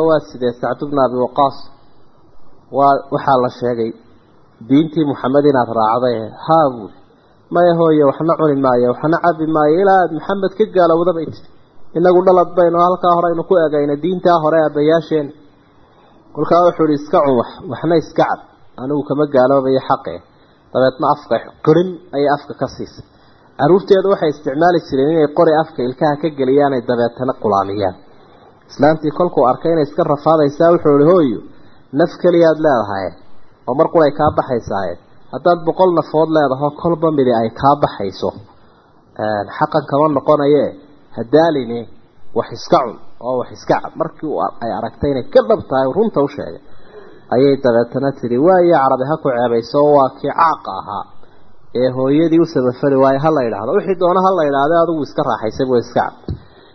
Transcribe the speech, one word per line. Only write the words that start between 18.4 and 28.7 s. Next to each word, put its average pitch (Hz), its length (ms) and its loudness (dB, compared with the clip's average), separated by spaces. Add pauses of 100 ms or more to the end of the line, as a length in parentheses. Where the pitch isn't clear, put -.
anigu 139 260 -4
kama 147 220 -2
gaaloobayo 131 540 2
xaqe." - 340 -4 (580)
Dabeedna 131 360 0
afka 139 260 -2 (260)
qirin 170 300 2 (180)
ayay 143 200 -2
afka 143 260 -4
ka 135 140 -6
siisay. - 360 -16 (540)
Carruurteedu 185 500 2
waxay 190 220 0
isticmaali 160 500 0
jireen 139 300 -2
inay 156 180 2
qori 160 260 2
afka 156 280 -2
ilkaha 143 340 -2
ka 160 120 -4
geliyaan, 139 440 0
ay 123 100 -4
dabeetana 120 500 -2
qulaamiyaan. 98 640 -2 (720)
Islaantii 151 440 0